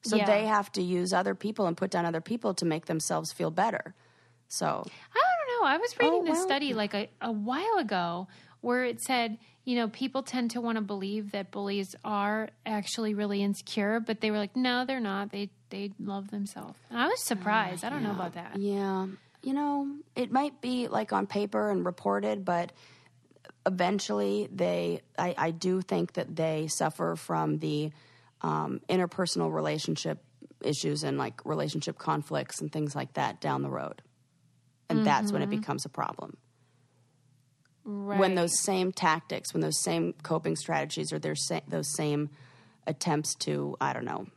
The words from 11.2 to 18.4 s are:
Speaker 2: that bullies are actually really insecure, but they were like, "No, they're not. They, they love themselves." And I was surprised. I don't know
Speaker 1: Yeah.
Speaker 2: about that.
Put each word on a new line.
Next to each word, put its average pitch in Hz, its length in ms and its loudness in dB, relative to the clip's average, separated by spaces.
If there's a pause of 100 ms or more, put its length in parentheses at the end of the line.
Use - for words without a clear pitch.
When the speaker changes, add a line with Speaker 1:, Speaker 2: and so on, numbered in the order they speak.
Speaker 2:
that 196 200 -4
bullies 202 420 -2 (100)
are 214 440 0 (180)
actually 214 480 0
really 202 300 2
insecure, 208 560 0
but 220 200 -2
they 214 120 2
were 208 60 2
like, 202 180 -2
"No, 254 280 2
they're 262 160 -2
not. 202 300 -2
They, 202 200 -4 (200)
they 196 300 -6
love 196 320 -6
themselves." 202 440 -8 (140)
And 233 80 -4
I 254 80 4
was 453 180 2
surprised. 202 600 2
I 220 40 -2
don't 277 140 -2
know 208 80 0
Speaker 1:
Yeah. 202 60 0
Speaker 2:
about 175 180 -4
that. 175 240 -10